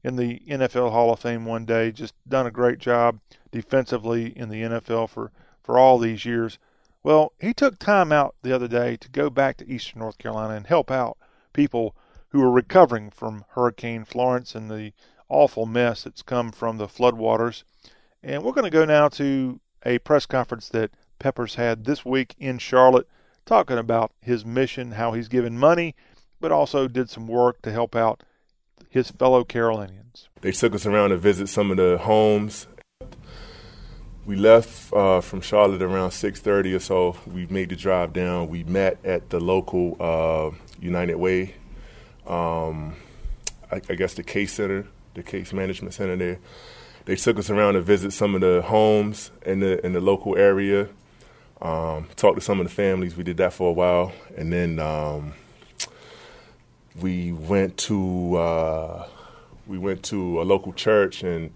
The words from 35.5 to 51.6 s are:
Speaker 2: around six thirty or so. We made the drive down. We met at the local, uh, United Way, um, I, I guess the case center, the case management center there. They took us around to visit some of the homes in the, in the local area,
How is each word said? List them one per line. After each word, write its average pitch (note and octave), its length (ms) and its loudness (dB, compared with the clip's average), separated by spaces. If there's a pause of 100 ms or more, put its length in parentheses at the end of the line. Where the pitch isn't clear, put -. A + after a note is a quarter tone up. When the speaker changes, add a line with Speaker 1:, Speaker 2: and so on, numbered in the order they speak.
Speaker 2:
around F#2 300 -2
six - 300 -6
thirty G2 320 0
or F#2 60 0
so. F2+ 360 0 (100)
We F2+ 200 -10
made F#2 240 -4
the F2+ 80 -8
drive F2+ 340 0
down. F2 380 -4
We E2 160 -8
met F#2 400 -2
at F2+ 240 -4
the F2+ 100 -2
local, F2+ 600 0
uh, D#2+ 520 0 (280)
United F2 360 -4
Way, F#2 400 -2 (720)
um, E2 680 -6 (760)
I, F#2+ 180 -8
I F#2+ 60 -4
guess F#2 180 -4
the F2 100 -12
case G2+ 300 -6
center, G2 320 -4 (280)
the F2 100 -14
case F#2 300 -10
management F#2+ 400 -8
center F#2 240 -6
there. F2+ 220 -4 (640)
They F#2+ 100 -2
took A2 240 0
us G2 100 -6
around G#2 260 4
to F#2+ 60 2
visit G2 300 2
some G2+ 240 -2
of F#2 60 0
the F2+ 200 4
homes G#2+ 720 2 (140)
in F#2+ 160 -2
the, F#2+ 240 0
in F2+ 80 -2
the F2+ 80 -2
local F#2+ 360 0
area, G2 520 4 (720)